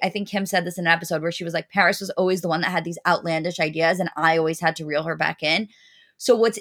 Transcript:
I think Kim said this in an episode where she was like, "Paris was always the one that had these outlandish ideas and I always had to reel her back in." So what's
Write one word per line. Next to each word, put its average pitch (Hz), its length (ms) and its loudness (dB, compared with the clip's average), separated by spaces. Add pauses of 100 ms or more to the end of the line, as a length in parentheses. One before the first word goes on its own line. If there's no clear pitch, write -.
I 165 60 2
think 202 180 -6
Kim 196 180 -4
said 180 200 0
this 175 120 -8
in 180 80 -2
an 165 60 4
episode 170 300 0
where 170 100 -2
she 170 140 -8
was 170 80 -6
like, 160 160 -4
"Paris 175 320 2
was 190 80 -8
always 185 320 2
the 175 80 -2
one 160 100 2
that 175 120 0
had 170 120 0
these 170 240 -6
outlandish 165 540 0
ideas 160 400 0
and 180 160 -2
I 160 200 2
always 160 220 0
had 165 160 0
to 160 100 -10
reel 151 180 -2
her 160 120 -4
back 160 280 -4
in." 180 260 0 (480)
So - 180 4
what's 220 260 2